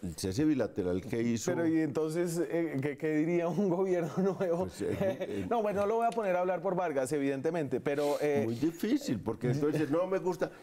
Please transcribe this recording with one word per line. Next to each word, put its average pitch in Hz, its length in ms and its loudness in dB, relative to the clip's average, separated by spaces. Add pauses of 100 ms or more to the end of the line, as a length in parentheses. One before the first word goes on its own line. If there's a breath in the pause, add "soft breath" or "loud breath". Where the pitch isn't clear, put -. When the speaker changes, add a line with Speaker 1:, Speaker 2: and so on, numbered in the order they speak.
Speaker 1:
el 85 120 -6
cese 98 300 -2
bilateral 101 560 0
que 117 220 -2
hizo 117 320 0
Speaker 2:
Pero, 165 120 0
¿y 160 140 4
entonces, 160 580 0
eh, 160 440 -2
qué, 143 160 -4
qué 156 180 0
diría 170 320 2
un 185 200 0
<laughs> 175 100 2
gobierno 185 600 0
nuevo? 180 280 0
Speaker 1:
Pues, - 160 -8
eh, 85 80 0
Speaker 2:
<laughs> - 100 -2
Speaker 1:
eh, 190 480 -2
Speaker 2:
No, 233 140 2
bueno, 202 180 0
no 202 60 0
lo 214 100 0
voy 233 100 2
a 233 40 2
poner 208 260 0
a 175 40 2
hablar 185 200 0
por 185 140 0
Vargas, 151 380 0
evidentemente, 139 680 0
pero, 147 400 0
eh, 143 240 2
Speaker 1:
Muy 113 120 0
difícil, 165 640 0
porque 113 320 0
entonces, 147 380 2
"No 170 160 2
me 190 120 0
gusta, 175 320 -2 (120)